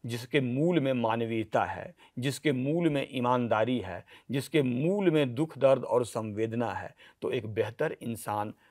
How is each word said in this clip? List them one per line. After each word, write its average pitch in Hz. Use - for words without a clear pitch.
जिसके 120
मूल 143
में 135
मानवीयता 113
है, 90
जिसके 139
मूल 147
में 139
ईमानदारी 123
है, 92
जिसके 139
मूल 160
में 147
दुख 156
दर्द 131
और 120
संवेदना 110
है। 92
तो -
एक 113
बेहतर 113
इंसान 107